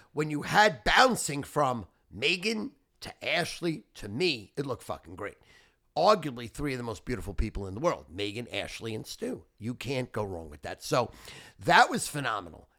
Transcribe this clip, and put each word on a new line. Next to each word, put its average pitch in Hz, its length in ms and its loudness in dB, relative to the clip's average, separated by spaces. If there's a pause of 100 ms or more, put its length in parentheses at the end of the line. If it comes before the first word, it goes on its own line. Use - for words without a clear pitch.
(140)
when 156 160 -2
you 147 140 -4
had 208 400 6
bouncing 175 580 6
from 127 460 0 (240)
Megan 180 600 -2 (280)
to - 260 -12
Ashley - 580 -2 (100)
to - 120 -14
me, 120 480 -2
it 139 120 -4
looked 120 160 -6
fucking 85 320 -10
great. 95 220 -10 (600)
Arguably 147 520 4
three 143 240 -4
of 127 40 -4
the 123 60 -8
most 113 200 -6
beautiful 104 300 -6
people 98 340 -2
in 92 60 -8
the 104 80 -8
world, 151 280 0
Megan, 104 440 -6
Ashley, 101 420 -6
and 117 100 -8
Stu. - 380 -8 (140)
You 117 160 -6
can't 123 400 -4
go 107 100 -2
wrong 85 260 -8
with - 120 -18
that. 90 200 -10
So 127 300 0 (540)
that 196 240 8
was 269 180 -2
phenomenal. 107 720 -6